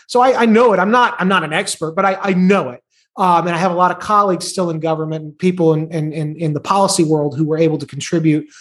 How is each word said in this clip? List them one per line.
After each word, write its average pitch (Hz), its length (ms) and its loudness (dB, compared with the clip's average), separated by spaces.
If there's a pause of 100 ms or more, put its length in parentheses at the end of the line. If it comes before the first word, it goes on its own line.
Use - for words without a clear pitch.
So 247 140 0
I, 247 220 4
I 233 40 2
know 226 260 4
it. 185 60 2
I'm 196 140 2
not, 240 260 2
I'm 180 100 0
not 190 140 2
an 156 100 -6
expert, 165 440 -6
but 190 80 0
I, 196 100 2
I 196 200 -4
know 185 340 2
it." 123 120 -14 (360)
Um, 175 300 2
and 175 80 -2
I 165 40 -4
have 180 140 0
a - 20 -4
lot 180 160 2
of 175 80 -6
colleagues 202 480 0
still 180 240 -4
in 160 100 -6
government 156 440 -4
and 151 140 -16
people 180 360 2
in, 156 180 -4
in, 156 200 -4
in, 151 240 -6
in 160 180 -4
the 147 60 -6
policy 190 440 2
world 147 320 0
who 156 80 0
were 156 140 -2
able 160 200 2
to 147 80 -8
contribute 151 600 -2 (140)